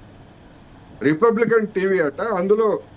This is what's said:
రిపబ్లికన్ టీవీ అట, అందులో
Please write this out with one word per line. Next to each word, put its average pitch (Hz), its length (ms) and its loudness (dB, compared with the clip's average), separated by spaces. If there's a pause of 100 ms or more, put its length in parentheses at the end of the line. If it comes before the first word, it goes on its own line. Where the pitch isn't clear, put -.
(1040)
రిపబ్లికన్ 214 640 2
టీవీ 190 320 -2
అట, 151 220 -2
అందులో 202 580 0 (180)